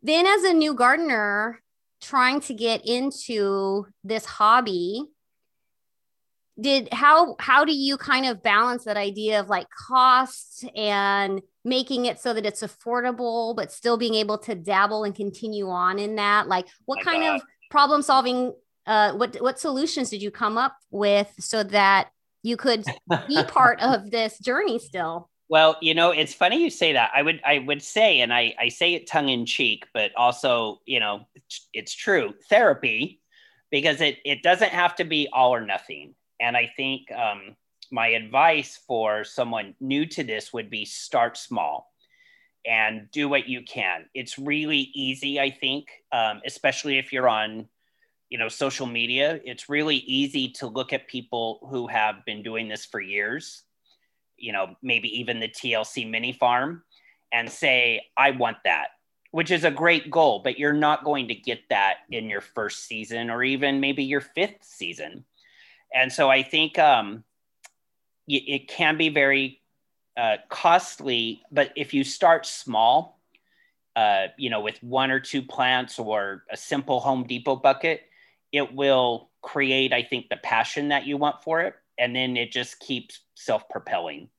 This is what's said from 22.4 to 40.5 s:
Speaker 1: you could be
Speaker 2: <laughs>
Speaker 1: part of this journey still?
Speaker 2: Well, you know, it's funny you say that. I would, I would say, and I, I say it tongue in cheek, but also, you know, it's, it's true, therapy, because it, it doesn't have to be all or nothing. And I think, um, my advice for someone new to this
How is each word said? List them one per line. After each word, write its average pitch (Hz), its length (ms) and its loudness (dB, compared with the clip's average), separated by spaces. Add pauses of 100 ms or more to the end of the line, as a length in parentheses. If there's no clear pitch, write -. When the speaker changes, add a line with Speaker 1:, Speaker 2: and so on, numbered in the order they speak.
Speaker 1:
you 233 160 -2
could 226 260 0 (420)
be 302 180 2
Speaker 2:
<laughs> - 40 -6
Speaker 1:
part 240 320 6
of 214 300 0
this 226 280 -2
journey 262 400 -2
still? 170 520 -6 (180)
Speaker 2:
Well, 160 320 8
you 160 140 4
know, 170 180 6
it's 156 200 0
funny 226 300 2
you 208 80 2
say 160 220 0
that. 120 220 4
I 139 80 6
would, 156 220 0
I 143 140 4
would 139 240 -4
say, 208 380 4
and 120 120 2
I, 120 260 2
I 120 100 0
say 175 260 0
it - 140 -8
tongue 147 220 0
in 120 160 -2
cheek, 113 460 -2
but 107 240 -2
also, 120 680 0
you 131 140 -2
know, 104 340 -6
it's, - 380 -18
it's - 200 -10
true, - 420 0 (140)
therapy, 208 720 2 (500)
because 147 300 0
it, 147 240 0
it 143 180 -4
doesn't 185 280 4
have 175 260 2
to 175 80 -2
be 151 280 -2
all 127 200 4
or 120 140 0
nothing. 78 480 -10 (240)
And 120 180 -2
I 120 200 -2
think, 135 340 -6
um, 104 460 -6 (360)
my 117 160 0
advice 131 680 2
for 107 480 -2
someone 113 560 -6
new 139 260 -2
to 160 160 -10
this 110 300 -8